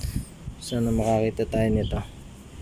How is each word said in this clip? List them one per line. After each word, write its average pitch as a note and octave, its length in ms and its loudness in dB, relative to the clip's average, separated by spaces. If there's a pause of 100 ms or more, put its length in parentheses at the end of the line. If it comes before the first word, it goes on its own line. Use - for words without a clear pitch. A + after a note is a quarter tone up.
(600)
Sana A#2 320 0
makakita A2 560 4
tayo A2 240 4
nito. G#2+ 320 2 (580)